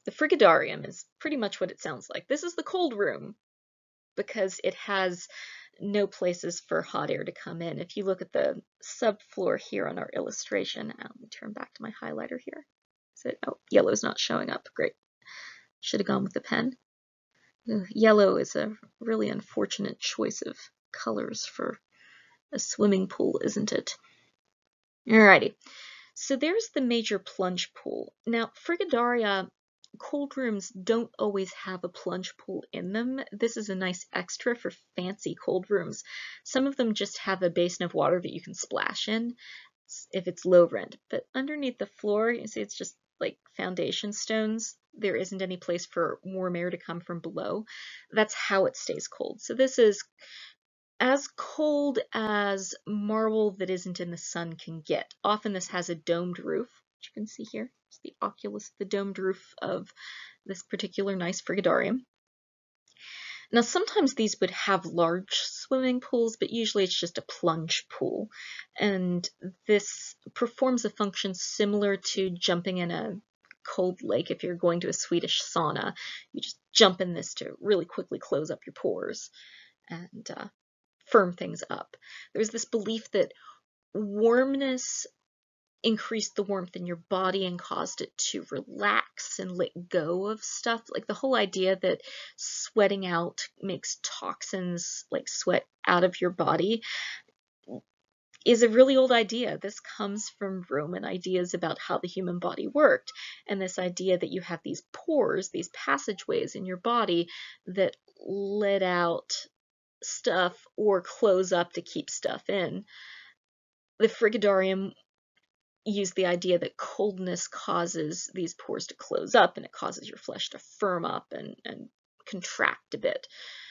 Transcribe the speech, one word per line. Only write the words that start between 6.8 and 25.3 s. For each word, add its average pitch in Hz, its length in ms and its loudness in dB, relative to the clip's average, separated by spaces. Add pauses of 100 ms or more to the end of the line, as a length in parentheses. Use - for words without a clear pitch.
hot 151 280 -2
air - 140 0
to - 80 -8
come - 300 -10
in. 160 180 -6
If 170 180 -10
you 202 80 -2
look 185 160 0
at 180 100 -14
the - 300 2 (220)
subfloor - 760 0
here - 280 -4
on - 120 -6
our - 140 -6
illustration, - 760 -4
uh, - 120 -12
let - 160 -18
me - 80 -20
turn - 260 -14
back - 200 -12
to - 80 -18
my 220 100 -10 (100)
highlighter - 420 -8
here. - 220 -12 (520)
Is - 80 -12
it, - 220 -6
oh, - 100 -6 (120)
yellow's - 340 6
not - 160 -2
showing - 300 -2
up. - 260 -6
Great. - 180 0 (880)
Should - 180 -2
have 196 80 -2
gone 202 160 0
with 196 100 -4
the - 80 -4
pen. 247 340 -2 (960)
Ugh, 208 200 -2
yellow 214 460 8
is - 180 -2
a 214 200 -2 (240)
really 220 300 -2
unfortunate 202 680 -4
choice - 420 -4
of - 160 -10 (340)
colors - 540 -4
for - 340 -6 (720)
a - 80 -4
swimming 196 480 2
pool, - 360 0
isn't 208 280 0
it? - 240 -2 (1120)
Alrighty. 208 480 10 (600)